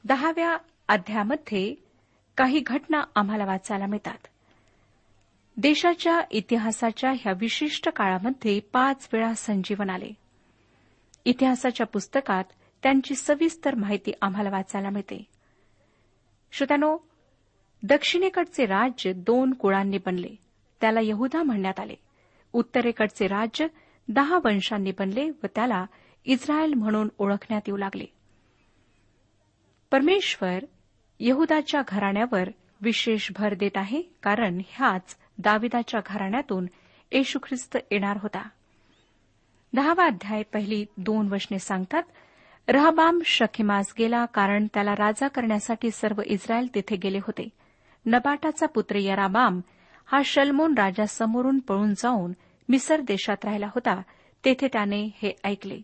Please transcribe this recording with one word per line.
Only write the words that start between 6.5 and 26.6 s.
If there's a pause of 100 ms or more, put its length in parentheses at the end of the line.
ह्या
विशिष्ट
काळामध्ये
पाच
वेळा
संजीवन
आले. (1120)
इतिहासाच्या
पुस्तकात (400)
त्यांची
सविस्तर
माहिती (100)
आम्हाला
वाचायला
मिळते. (1300)
श्रोत्यानो, (840)
दक्षिणेकडचे
राज्य
दोन
कुळांनी
बनले, (460)
त्याला
यहुदा
म्हणण्यात
आले. (580)
उत्तरेकडचे
राज्य (400)
दहा
वंशांनी
बनले
व (100)
त्याला (400)
इस्रायल